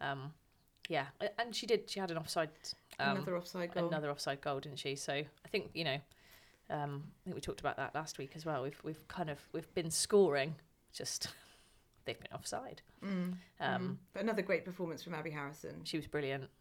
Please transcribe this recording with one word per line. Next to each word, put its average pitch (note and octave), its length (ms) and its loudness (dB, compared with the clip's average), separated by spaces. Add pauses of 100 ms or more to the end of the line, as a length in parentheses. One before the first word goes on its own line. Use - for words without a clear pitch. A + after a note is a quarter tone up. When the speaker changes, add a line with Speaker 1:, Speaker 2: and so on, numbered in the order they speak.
Speaker 1:
um, C#3 320 -2 (560)
yeah, C#3+ 180 2 (140)
A-, C#4 200 0
and A#3 140 -2
she - 120 -2
did. G#3 220 4
She - 100 -4
had F#3+ 120 0
an E3 60 2
offside, D#3+ 320 2 (500)
um, C#3 180 4
Speaker 2:
Another F3 200 0
offside F3 360 -2
goal. F3 140 2
Speaker 1:
another D#3 240 2
offside C#3 300 -2
goal, C#3 180 0
didn't C3+ 200 -8
she? C#3 160 0
So C#3+ 180 -2
I D3 360 -4
think, F#3+ 240 0
you E3 100 -2
know, C#3+ 160 2 (680)
um, C#3+ 420 -2 (100)
I - 20 -20
think F#3 120 -6
we C#3+ 60 -4
talked - 180 -4
about - 180 0
that - 180 -2
last D3+ 220 -4
week C3+ 180 -8
as D#3+ 100 -10
well. D3 180 2
We've, D3 200 -4
we've D#3 240 -6
kind E3+ 240 -2
of, C#3+ 80 -4 (120)
we've D#3+ 240 -4
been E3 160 2
scoring, D#3 640 8 (380)
just - 340 -4 (400)
<laughs> - 380 -20
they've B2 140 -6
been - 140 -12
offside. - 480 -6 (220)
Speaker 2:
Mm, F3+ 320 0 (240)
Speaker 1:
Um, C3 300 2
Speaker 2:
mm. - 80 -2 (160)
But G3 100 -4
another G#3+ 200 2
great F3+ 220 2
performance F3+ 380 -4
from F3 120 -6
Abby D#3 160 -4
Harrison. D3+ 540 -8
Speaker 1:
She E3 120 -2
was D3 100 -2
brilliant. C#3 420 -2 (120)